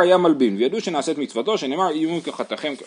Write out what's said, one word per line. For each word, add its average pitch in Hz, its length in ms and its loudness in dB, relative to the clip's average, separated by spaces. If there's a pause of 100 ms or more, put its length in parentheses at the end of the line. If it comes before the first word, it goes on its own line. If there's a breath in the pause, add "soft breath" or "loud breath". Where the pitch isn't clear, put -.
היה 180 140 6
מלבין, 143 400 4
וידעו 143 240 0
שנעשית 156 380 -2
מצוותו, 185 400 -2
שנאמר, 160 340 -2
"יהיו 160 300 -2
כחטאיכם, 139 500 -6 (140)